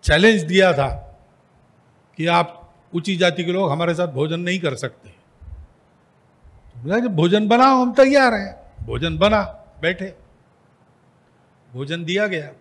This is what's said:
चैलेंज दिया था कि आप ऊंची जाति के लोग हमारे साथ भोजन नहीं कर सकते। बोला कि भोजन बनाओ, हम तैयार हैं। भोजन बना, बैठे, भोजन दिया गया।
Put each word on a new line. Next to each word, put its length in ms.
चैलेंज 400
दिया 300
था 460
कि 100
आप 480
ऊंची 220
जाति 280
के 80
लोग 180
हमारे 240
साथ 140
भोजन 320
नहीं 200
कर 140
सकते। 340
बोला 220
कि 80
भोजन 400
बनाओ, 340
हम 100
तैयार 420
हैं। 520
भोजन 320
बना, 240
बैठे, 320
भोजन 320
दिया 220
गया। 220